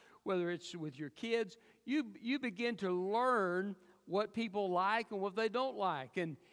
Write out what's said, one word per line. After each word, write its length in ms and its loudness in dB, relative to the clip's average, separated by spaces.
whether 260 2
it's 260 -6
with 220 -8
your 120 -6
kids, 460 -2
you, 200 0
you 180 0
begin 380 -2
to 140 0
learn 840 2
what 300 0
people 360 -2
like 400 2
and 100 -2
what 140 -2
they 140 2
don't 280 0
like. 420 0
And, 180 -2